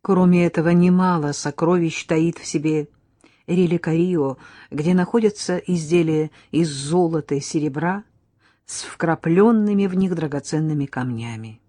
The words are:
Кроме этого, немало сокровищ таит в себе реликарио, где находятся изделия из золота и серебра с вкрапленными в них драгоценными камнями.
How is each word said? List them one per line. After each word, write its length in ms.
Кроме 440
этого, 240
немало 640
сокровищ 720
таит 320
в 80
себе 420
реликарио, 920
где 240
находятся 600
изделия 760
из 160
золота 680
и 60
серебра 640
с 160
вкрапленными 1040
в 80
них 200
драгоценными 720
камнями. 840